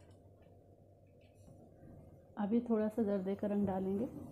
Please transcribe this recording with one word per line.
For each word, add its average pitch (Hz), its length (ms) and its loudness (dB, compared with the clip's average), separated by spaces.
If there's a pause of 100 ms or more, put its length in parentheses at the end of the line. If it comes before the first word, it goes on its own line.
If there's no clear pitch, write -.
(2500)
अभी 214 220 2
थोड़ा 220 280 2
सा 226 140 0
जर्दे 202 320 2
का 202 120 -2
रंग 202 200 2
डालेंगे। 190 380 2 (280)